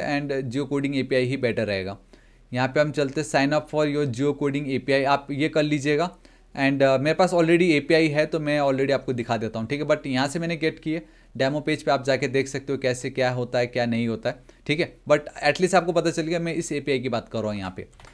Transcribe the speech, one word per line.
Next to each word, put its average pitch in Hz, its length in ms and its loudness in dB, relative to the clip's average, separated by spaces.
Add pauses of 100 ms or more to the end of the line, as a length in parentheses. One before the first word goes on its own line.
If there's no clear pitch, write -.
and 143 220 -2 (100)
जियो 135 240 -4
कोडिंग 139 320 -2
एपीआई 131 280 2
ही 127 120 -2
बेटर 117 300 0
रहेगा। 98 300 -4 (540)
यहाँ 127 160 0
पे 131 120 0
हम 151 120 2
चलते 143 320 -2
sign 139 300 2
up 151 180 -2
for 151 160 2
your 147 180 0
जियो 135 280 0
कोडिंग 143 380 -2
एपीआई, 135 320 2
आप 139 280 0
ये 143 180 0
कर 156 140 2
लीजिएगा। 151 460 0 (460)
And, 139 260 2
uh, 135 180 6
मेरे 151 140 2
पास 180 200 2
already 170 380 4
एपीआई 156 360 4
है 151 180 2
तो 160 140 -2
मैं 147 220 0
already 139 300 2
आपको 131 220 -2
दिखा 120 240 -2
देता 110 220 -6
हूँ, 113 80 -6
ठीक 143 140 -4
है। 151 60 -6
But 147 200 0
यहाँ 131 200 0
से 156 120 -6
मैंने 170 180 -4
गेट 156 220 -2
किए, 160 220 -4 (360)
डेमो 139 240 0
पेज 156 220 -2
पे 156 80 0
आप 135 140 0
जाके 135 220 2
देख 131 200 0
सकते 139 260 -6
हो 135 60 -4
कैसे 127 300 -2
क्या 127 220 0
होता 123 280 -2
है, 123 80 0
क्या 123 180 -2
नहीं 117 220 0
होता 113 220 -4
है, 135 100 -6 (280)
ठीक 151 120 0
है। 160 140 -4 (160)
But 147 240 2 (160)
at 143 120 0
least 180 140 2
आपको 175 180 2
पता 165 180 2
चल 156 160 -2
गया 165 120 -2
मैं 170 140 -4
इस 165 180 -6
एपीआई 139 280 -2
की 123 100 -4
बात 117 200 -4
कर 113 120 -4
रहा 107 100 -2
हूँ 104 80 -6
यहाँ 92 180 -6
पे। - 100 -12 (260)